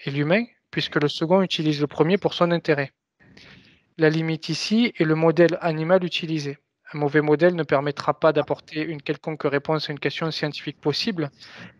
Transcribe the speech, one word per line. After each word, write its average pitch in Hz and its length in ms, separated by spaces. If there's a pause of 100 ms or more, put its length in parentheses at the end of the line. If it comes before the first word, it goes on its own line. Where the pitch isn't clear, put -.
et 143 60
l'humain, 156 340 (260)
puisque - 320
le 147 60
second 175 340
utilise 156 380
le 147 80
premier 175 300
pour - 160
son 175 180
intérêt. 147 400 (1040)
La 156 140
limite 160 400
ici 220 480
est 170 60
le 156 120
modèle 165 460
animal 170 420
utilisé. 151 540 (340)
Un 151 60
mauvais 147 220
modèle 151 360
ne 160 80
permettra 147 500
pas 156 180
d'apporter 151 480
une 151 220
quelconque 151 400
réponse 147 460
à 156 40
une 143 60
question 156 320
scientifique - 500
possible, 156 500 (500)